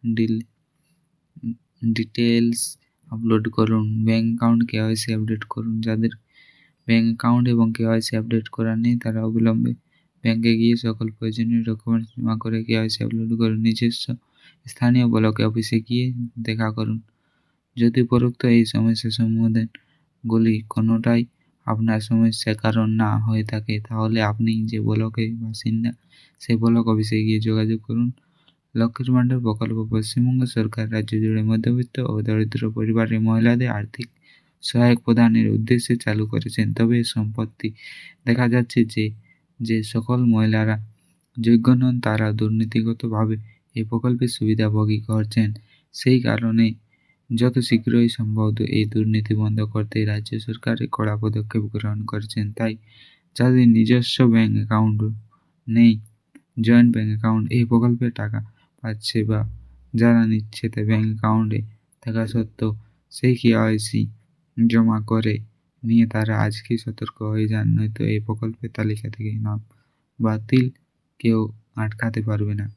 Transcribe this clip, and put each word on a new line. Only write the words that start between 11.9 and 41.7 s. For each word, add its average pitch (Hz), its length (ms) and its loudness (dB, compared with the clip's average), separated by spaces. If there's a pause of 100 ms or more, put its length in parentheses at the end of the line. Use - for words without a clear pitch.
জমা 113 280 -4
করে 113 260 -4
কেওয়াইসি 110 380 -2
আপলোড 113 360 -4
করুন। 110 240 0
নিজস্ব 113 440 0 (600)
স্থানীয় 123 420 2
ব্লক 110 320 2
অফিসে 110 400 0
গিয়ে 123 260 -2 (360)
দেখা 113 300 -2
করুন। 110 280 -4 (800)
যদি 117 240 2
উপরোক্ত 120 440 0
এই 117 200 6
সমস্যা 113 460 0
সমাধানগুলি 113 1400 -2 (120)
কোনোটাই 113 540 2 (460)
আপনার 110 340 0
সমস্যার 113 540 0
কারণ 110 400 0
না 110 240 0
হয়ে 110 240 0
থাকে, 107 360 -6
তাহলে 110 420 -2
আপনি 110 300 0 (140)
যে 110 140 -4
ব্লকে 110 460 -2 (100)
বাসিন্দা, 113 560 -4 (500)
সেই 117 160 0
ব্লক 117 300 2
অফিসে 110 360 0
গিয়ে 110 160 2
যোগাযোগ 110 420 0
করুন। 117 280 -2 (680)
লক্ষ্মীর 117 360 -2
ভাণ্ডার 123 300 2
প্রকল্প 110 360 -2 (100)
পশ্চিমবঙ্গ 120 580 0
সরকার 110 460 -4
রাজ্য 110 280 -4
জুড়ে 110 240 0
মধ্যবিত্ত 113 560 0
ও 123 220 -2
দরিদ্র 110 400 0 (100)
পরিবারের 113 500 0
মহিলাদের 117 500 2
আর্থিক 104 360 -8 (560)
সহায়ক 120 360 4
প্রদানের 113 520 4
উদ্দেশ্যে 117 440 0
চালু 107 320 -2
করেছেন। 110 460 -4
তবে 117 300 2
সম্প্রতি 110 680 -6 (540)
দেখা 120 260 2
যাচ্ছে 120 360 0
যে, 107 200 -4 (540)
যে 113 240 -2
সকল 113 420 -2
মহিলারা 110 500 2 (640)
যোগ্য 117 340 4